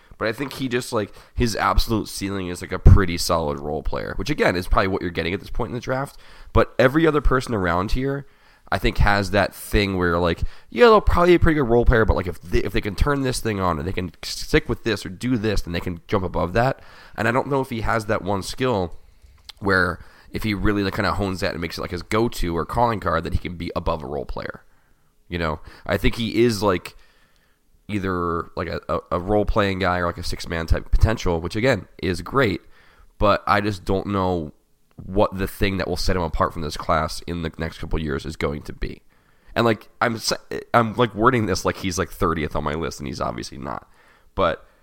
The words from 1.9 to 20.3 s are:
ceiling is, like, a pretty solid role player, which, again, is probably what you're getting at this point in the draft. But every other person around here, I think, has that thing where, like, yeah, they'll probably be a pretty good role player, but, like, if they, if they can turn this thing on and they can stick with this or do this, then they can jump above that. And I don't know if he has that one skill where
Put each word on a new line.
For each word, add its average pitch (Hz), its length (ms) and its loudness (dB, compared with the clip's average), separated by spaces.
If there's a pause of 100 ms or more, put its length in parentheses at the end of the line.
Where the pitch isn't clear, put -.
ceiling 98 400 -6
is, 87 120 -8
like, 90 120 -8
a 90 60 -2
pretty 87 380 8
solid 80 420 0
role 73 220 -6
player, - 360 -4
which, 98 120 -4
again, 147 280 2
is 92 100 -4
probably 101 220 4
what 95 120 -2
you're 87 100 -4
getting 82 220 -2
at 101 60 -4
this - 100 -16
point 113 200 -4
in 87 40 -8
the 123 60 -6
draft. 131 380 -6 (340)
But - 260 2
every 139 300 6
other 147 140 2
person 123 320 2
around 92 400 0
here, 135 340 -2 (420)
I 95 100 0
think, - 180 0
has 101 340 4
that 98 240 2
thing 98 420 0
where, 87 220 2
like, 87 220 0 (280)
yeah, 233 180 6
they'll 214 120 8
probably 175 320 4
be 175 40 10
a 165 40 4
pretty 165 220 4
good 117 80 0
role 117 160 4
player, 113 180 8
but, - 140 4
like, 92 100 -2
if 85 140 -8
they, - 180 -2
if 101 140 -2
they 113 80 2
can 101 140 -6
turn 143 260 2
this 123 180 -2
thing 104 220 -4
on 85 180 0
and 76 80 -6
they 92 60 -4
can 92 180 -6 (100)
stick - 460 -2
with 117 160 -4
this 107 220 -2
or - 40 -8
do 117 280 -2
this, 101 240 0
then 87 100 -8
they 85 80 -2
can 87 300 -6
jump 98 160 0
above 87 260 -2
that. 117 300 0 (340)
And 107 100 -2
I 117 60 2
don't 127 160 -2
know 135 140 0
if 131 80 -6
he 113 120 -6
has 107 260 0
that 104 140 -2
one 95 220 -2
skill 107 540 -2 (600)
where 92 400 2 (320)